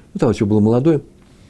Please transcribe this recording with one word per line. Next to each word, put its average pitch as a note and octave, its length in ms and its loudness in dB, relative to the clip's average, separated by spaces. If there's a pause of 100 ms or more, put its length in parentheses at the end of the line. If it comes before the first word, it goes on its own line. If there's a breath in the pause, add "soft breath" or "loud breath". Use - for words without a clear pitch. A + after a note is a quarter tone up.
(140 loud breath)
ну, G3+ 40 -8
там C3 120 0
еще G#2 160 -2
был G#2+ 140 0
молодой, B2+ 440 0 (460 loud breath)